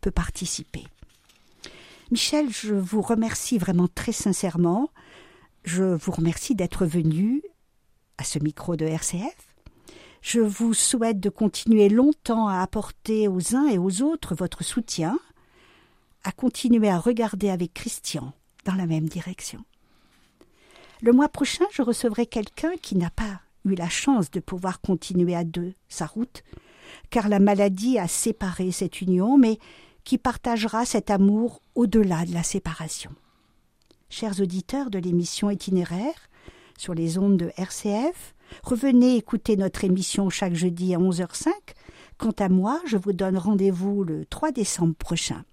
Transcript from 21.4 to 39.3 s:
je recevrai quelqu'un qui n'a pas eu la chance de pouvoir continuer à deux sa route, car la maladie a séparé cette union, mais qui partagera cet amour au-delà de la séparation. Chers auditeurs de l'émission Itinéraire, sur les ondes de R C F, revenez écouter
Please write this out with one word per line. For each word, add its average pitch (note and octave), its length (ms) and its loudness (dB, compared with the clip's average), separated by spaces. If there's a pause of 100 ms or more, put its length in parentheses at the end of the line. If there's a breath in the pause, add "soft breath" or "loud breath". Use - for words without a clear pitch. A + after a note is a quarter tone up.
je - 80 -2
recevrai A#3 440 0
quelqu'un A#3 460 -4 (100)
qui - 140 -4
n'a E3+ 140 2
pas G3+ 320 -6 (240)
eu F#3+ 100 2
la E3+ 140 -4
chance A#3 420 2
de - 80 -4
pouvoir F#3 420 -6
continuer F3+ 540 0
à E3+ 80 -2
deux F3 300 -6 (140)
sa - 180 -8
route, - 380 -8 (680 loud breath)
car G#3 200 0
la G3+ 100 4
maladie G3+ 580 4
a F3 100 -2
séparé F#3 640 -2
cette E3+ 300 -6
union, F#3 360 4
mais A3 200 6 (460 loud breath)
qui - 140 0
partagera A#3 680 -2
cet - 240 -2
amour G#3 520 4 (140)
au-delà G3 500 4
de E3+ 80 -6
la E3+ 100 -2
séparation. - 680 -6 (960)
Chers G3 320 -4
auditeurs G3 480 -2
de G3 100 -4
l'émission F3 500 0
Itinéraire, F#3+ 800 -2 (480 loud breath)
sur - 160 -8
les E3 240 -2
ondes G3 200 4
de E3+ 200 -2
R F#3 140 -6
C - 180 -6 (240)
F, - 220 -18 (280 loud breath)
revenez B3 520 4
écouter A3 420 0